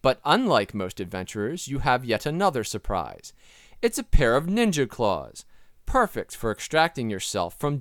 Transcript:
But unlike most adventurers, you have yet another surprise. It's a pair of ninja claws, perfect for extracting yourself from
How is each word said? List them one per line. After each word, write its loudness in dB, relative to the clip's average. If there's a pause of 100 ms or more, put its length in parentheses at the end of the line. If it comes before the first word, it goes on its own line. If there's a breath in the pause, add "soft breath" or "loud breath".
But 2
unlike 2
most -6
adventurers, -6
you -6
have 2
yet 0
another 0
surprise. -6 (480 soft breath)
It's 0
a -6
pair 6
of 2
ninja 2
claws, -4 (400)
perfect 0
for -2
extracting 0
yourself -4
from -2